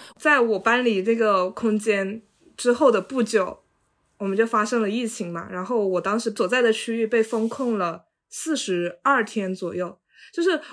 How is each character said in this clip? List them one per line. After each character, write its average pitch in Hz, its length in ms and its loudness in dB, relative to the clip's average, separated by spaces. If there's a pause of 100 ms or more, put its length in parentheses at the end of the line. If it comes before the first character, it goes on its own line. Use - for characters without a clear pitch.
(200)
在 294 220 4
我 220 180 2
搬 240 240 2
离 214 180 2
这 226 140 2
个 202 360 2
空 214 280 0
间 208 420 -2 (360)
之 240 160 2
后 247 180 6
的 208 80 2
不 247 240 -2
久， 208 360 0 (580)
我 202 80 -6
们 196 120 0
就 226 80 4
发 220 200 0
生 233 160 0
了 208 80 0
疫 233 180 -2
情 180 240 -8
嘛。 165 180 -10
然 185 140 -8
后 214 240 0
我 180 140 0
当 202 180 0
时 226 120 -4
所 226 140 -2
在 247 160 2
的 233 120 4
区 226 240 -4
域 226 100 0
被 226 160 2
封 220 240 -2
控 233 300 -2
了 175 260 -4 (260)
四 - 260 -4
十 175 480 -4
二 269 200 4
天 196 320 -4
左 175 180 -8
右， 175 240 -8 (360)
就 339 100 -2
是 339 160 2 (140)